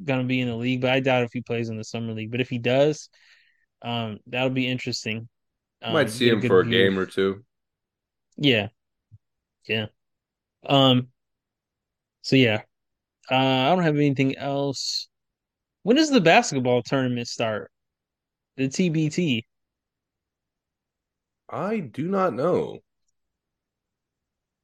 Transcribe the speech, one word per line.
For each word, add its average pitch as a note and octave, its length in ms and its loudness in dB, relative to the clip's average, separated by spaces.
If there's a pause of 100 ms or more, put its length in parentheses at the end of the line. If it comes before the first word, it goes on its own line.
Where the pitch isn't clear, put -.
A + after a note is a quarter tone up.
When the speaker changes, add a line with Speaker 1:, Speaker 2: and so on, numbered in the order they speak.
Speaker 1:
gonna C3 220 -2
be B2+ 160 -2
in B2 60 -2
the A#2+ 80 -4
league, B2 260 -2
but B2+ 80 0
I C3+ 100 2
doubt C3 240 2
if A#2+ 80 -6
he B2 100 -8
plays A#2 280 -6
in A2 80 -8
the A2 60 -10
Summer A2+ 300 -8
League. A2 180 -8
But B2 100 -4
if B2+ 80 -4
he B2+ 80 -6
does, C3+ 500 0 (760)
um, A2+ 360 -6 (100)
that'll B2 220 -2
be C3 180 -2
interesting. A#2 600 -6 (520)
Speaker 2:
Might A#2 220 0
Speaker 1:
Um, A#2+ 60 0
Speaker 2:
see A#2 160 0
Speaker 1:
get A#2+ 60 6
a - 40 4
Speaker 2:
him G2+ 60 -2
Speaker 1:
good B2 60 -2
Speaker 2:
for G2 140 6
a E2+ 40 2
Speaker 1:
view D#2+ 120 -2
Speaker 2:
game F#2+ 200 4
Speaker 1:
of F#2 60 0
Speaker 2:
or - 20 -2
two. G2 400 -4 (920)
Speaker 1:
Yeah. A2+ 320 2 (1000)
Yeah. G#2+ 200 -4 (800)
Um, C3 440 4 (1120)
so, - 160 2
yeah. A2 240 4 (680)
Uh, B2+ 60 0
I C3 400 2
don't F3+ 80 0
have D3+ 140 2
anything C#3 400 2
else. C#3 720 -6 (760)
When A#3 140 4
does D#4 120 4
the C4 120 4
basketball C#3+ 600 4
tournament B2 460 -2
start? A2 440 -6 (840)
The C3+ 140 -2
T F3+ 200 0
B D#3 200 0
T? C#3+ 360 -2 (2000)
Speaker 2:
I F#3+ 300 -6
do C#3 280 -8
not F#3 260 0
know. G#2 460 -2 (1800)